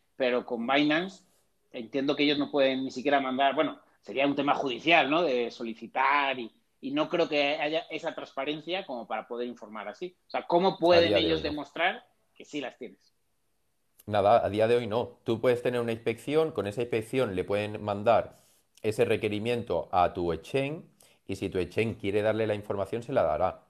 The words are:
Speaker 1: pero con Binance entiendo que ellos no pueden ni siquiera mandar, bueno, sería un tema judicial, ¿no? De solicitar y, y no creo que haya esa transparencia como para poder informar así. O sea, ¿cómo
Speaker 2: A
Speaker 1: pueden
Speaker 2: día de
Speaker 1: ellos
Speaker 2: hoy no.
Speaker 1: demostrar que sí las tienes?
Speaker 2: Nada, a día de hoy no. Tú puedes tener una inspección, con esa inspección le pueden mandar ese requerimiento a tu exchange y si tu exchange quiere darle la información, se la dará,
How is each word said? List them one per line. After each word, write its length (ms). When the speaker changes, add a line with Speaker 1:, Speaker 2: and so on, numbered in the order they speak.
Speaker 1:
pero 300
con 220
Binance 560
entiendo 440
que 60
ellos 160
no 140
pueden 320
ni 80
siquiera 280
mandar, 360
bueno, 240
sería 280
un 80
tema 180
judicial, 560
¿no? 140
De 260
solicitar 880
y, 160
y 100
no 180
creo 180
que 280
haya 240
esa 240
transparencia 720
como 220
para 200
poder 200
informar 400
así. 280
O 20
sea, 140
¿cómo 300
Speaker 2:
A 40
Speaker 1:
pueden 300
Speaker 2:
día 100
de 60
Speaker 1:
ellos 160
Speaker 2:
hoy 60
no. 40
Speaker 1:
demostrar 560
que 100
sí 160
las 160
tienes? 380
Speaker 2:
Nada, 400
a 40
día 180
de 80
hoy 100
no. 380
Tú 180
puedes 220
tener 180
una 120
inspección, 580
con 160
esa 140
inspección 540
le 80
pueden 400
mandar 520
ese 200
requerimiento 880
a 220
tu 180
exchange 540
y 120
si 120
tu 80
exchange 400
quiere 240
darle 240
la 80
información, 480
se 120
la 100
dará, 460